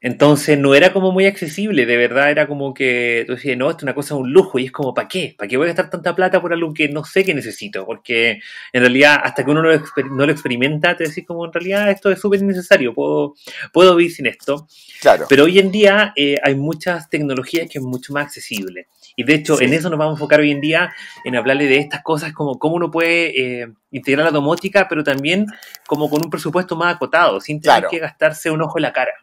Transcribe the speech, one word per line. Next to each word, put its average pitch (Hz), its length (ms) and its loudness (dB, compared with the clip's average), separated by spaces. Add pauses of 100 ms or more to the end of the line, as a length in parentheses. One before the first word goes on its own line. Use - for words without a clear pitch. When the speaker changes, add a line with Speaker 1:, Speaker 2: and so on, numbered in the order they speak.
Speaker 1:
Entonces 147 560 2
no 139 200 4
era 180 160 6
como 190 180 0
muy 190 160 2
accesible, 196 580 -2
de 120 120 0
verdad 123 340 2
era 151 160 0
como 139 260 -6
que 120 540 -2
tú 127 80 -6
decías, 127 220 -6
"No, 127 120 -2
esto 160 120 -4
es - 20 -12
una 135 140 -6
cosa, 147 180 -8
un 135 180 -4
lujo", - 280 4
y 135 60 -4
es 131 60 -10
como, 135 220 -6
"¿Pa 117 140 -4
qué? 175 280 -6
¿Pa 101 120 -10
qué 123 80 -4
voy 147 80 0
a 170 100 0
gastar 185 160 -4
tanta 175 240 -6
plata 185 260 2
por 170 120 -4
algo 165 200 -4
que 151 160 -2
no 147 160 -6
sé 190 200 -2
que 180 100 -2
necesito?". 104 500 -10
Porque 113 540 -4 (340)
en 123 80 0
realidad 135 440 6
hasta 127 200 -4
que 135 60 -2
uno 151 100 2
no 160 100 2
lo 160 40 6
exper-, 143 340 -4
no 135 160 0
lo 147 60 2
experimenta, 151 680 -2
te 170 120 -8
decís 170 180 -12
como, 170 200 -10
"En 165 60 -14
realidad 196 380 -2
esto 196 220 0
es 185 80 -4
súper 202 200 0
innecesario, 180 540 0
puedo, 147 400 -2 (380)
puedo 180 240 8
vivir 170 180 2
sin 135 120 -8
esto". 143 420 -6 (320)
Speaker 2:
Claro. 92 280 4
Speaker 1:
Pero 139 160 8
hoy 180 140 4
en 190 140 2
día, 208 420 4
eh, 143 300 0
hay 139 100 2
muchas 160 560 -6
tecnologías 147 580 -4
que 151 100 -12
es 131 60 -8
mucho 127 280 -8
más 143 140 -4
accesible. 95 600 -12 (300)
Y 123 80 -6
de 147 100 4
hecho, 151 220 2
Speaker 2:
Sí. 127 80 2
Speaker 1:
en 127 100 2
eso 160 160 -2
nos 156 80 -4
vamos 156 140 0
a 147 40 -4
enfocar 151 220 4
hoy 147 140 4
en 143 80 -2
día, 160 320 -2 (320)
en 123 100 -6
hablarle 135 320 0
de 135 120 4
estas - 260 -6
cosas, 156 280 -4
como 143 280 -6
cómo 160 160 -2
uno 170 160 -2
puede, 160 680 -2
eh, 117 100 -14 (180)
integrar 139 360 -2
la 165 40 2
domótica, 170 580 0
pero 156 140 -4
también 151 440 0 (420)
como 151 200 -2
con 151 140 0
un 160 80 -8
presupuesto 175 460 -4
más 170 180 -2
acotado, 135 460 0
sin 151 200 -8
tener 147 180 4
Speaker 2:
Claro. 92 120 -2
Speaker 1:
que - 80 -6
gastarse 156 540 -4
un 156 100 -2
ojo 160 160 -4
en 160 40 -2
la 131 100 -4
cara. 127 180 -2 (120)